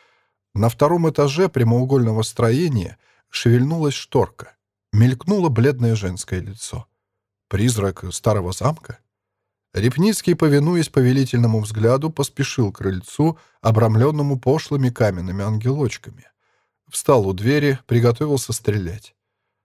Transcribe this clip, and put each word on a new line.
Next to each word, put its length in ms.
На 160
втором 400
этаже 400
прямоугольного 720
строения 760
шевельнулась 680
шторка. 600
Мелькнуло 560
бледное 460
женское 440
лицо. 460
«Призрак 680
старого 400
замка?» 460
Репницкий, 600
повинуясь 540
повелительному 720
взгляду, 480
поспешил 600
к 60
крыльцу, 600
обрамленному 800
пошлыми 500
каменными 540
ангелочками. 840
Встал 380
у 60
двери, 540
приготовился 680
стрелять. 640